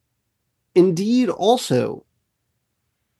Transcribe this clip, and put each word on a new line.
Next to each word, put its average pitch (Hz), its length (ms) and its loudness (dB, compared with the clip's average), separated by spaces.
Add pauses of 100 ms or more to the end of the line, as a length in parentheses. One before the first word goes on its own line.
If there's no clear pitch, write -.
(760)
indeed 196 540 2
also, 165 800 -2 (1120)